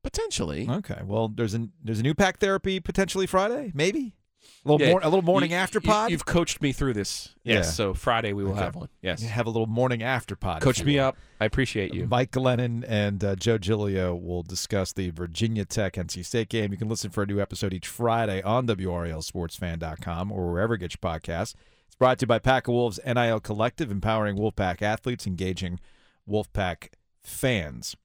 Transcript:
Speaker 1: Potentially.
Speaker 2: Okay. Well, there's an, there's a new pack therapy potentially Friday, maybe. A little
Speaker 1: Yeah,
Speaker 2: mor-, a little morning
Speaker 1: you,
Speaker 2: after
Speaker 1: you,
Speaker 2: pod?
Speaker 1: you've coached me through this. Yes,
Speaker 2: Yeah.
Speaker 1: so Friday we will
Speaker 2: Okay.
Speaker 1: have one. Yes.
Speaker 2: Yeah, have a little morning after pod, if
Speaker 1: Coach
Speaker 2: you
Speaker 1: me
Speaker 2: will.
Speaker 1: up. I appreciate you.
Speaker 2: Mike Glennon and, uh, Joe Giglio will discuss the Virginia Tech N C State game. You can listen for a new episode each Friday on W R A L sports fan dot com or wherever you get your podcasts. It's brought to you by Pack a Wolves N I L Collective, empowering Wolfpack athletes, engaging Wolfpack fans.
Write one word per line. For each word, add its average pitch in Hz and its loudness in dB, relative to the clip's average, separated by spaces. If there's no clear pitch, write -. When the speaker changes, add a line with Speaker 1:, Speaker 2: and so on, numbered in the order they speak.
Speaker 1:
Potentially. 113 -2
Speaker 2:
Okay. 190 -4
Well, 107 0
there's 107 -2
an, 117 -4
there's 110 -2
a 113 0
new 151 2
pack 185 2
therapy 196 0
potentially 190 0
Friday, 208 0
maybe. 202 0
A 139 0
little 151 6
Speaker 1:
Yeah, 156 8
Speaker 2:
mor-, 180 6
a 160 4
little 185 6
morning 175 4
Speaker 1:
you, 170 0
Speaker 2:
after 185 2
Speaker 1:
you, - 2
Speaker 2:
pod? 214 4
Speaker 1:
you've 160 -2
coached - 2
me 143 2
through 135 0
this. - -6
Yes, 101 4
Speaker 2:
Yeah. 82 0
Speaker 1:
so 95 0
Friday 113 0
we 101 -2
will 98 0
Speaker 2:
Okay. 101 -2
Speaker 1:
have 87 -4
one. - -12
Yes. 90 -4
Speaker 2:
Yeah, 113 -6
have 110 -2
a 113 -2
little 113 0
morning 117 0
after 117 -2
pod, 85 -4
if 82 -4
Speaker 1:
Coach 131 4
Speaker 2:
you 85 -4
Speaker 1:
me 143 4
Speaker 2:
will. 135 4
Speaker 1:
up. 131 0
I 107 4
appreciate 110 0
you. 123 -4
Speaker 2:
Mike 123 2
Glennon 123 0
and, 104 0
uh, 98 2
Joe 113 2
Giglio 95 0
will 87 -4
discuss 95 -4
the 92 -4
Virginia 90 -2
Tech 95 -2
N 87 -6
C - -8
State 113 -2
game. 107 0
You 98 -4
can 110 -4
listen 107 -4
for 101 -2
a - -2
new 101 -2
episode 98 -4
each 90 -8
Friday 113 0
on 117 0
W 95 -2
R 85 -2
A 85 -4
L 80 -8
sports 85 -6
fan 85 -6
dot 82 -8
com 87 -6
or 90 -2
wherever 107 2
you 110 -4
get 90 -8
your - -4
podcasts. 82 -6
It's - -20
brought 127 6
to - 2
you 117 2
by 117 6
Pack 127 2
a - -2
Wolves 120 0
N 123 0
I 120 4
L 110 2
Collective, 110 -2
empowering 104 0
Wolfpack 98 0
athletes, 110 -2
engaging 92 -4
Wolfpack 101 -4
fans. 82 -4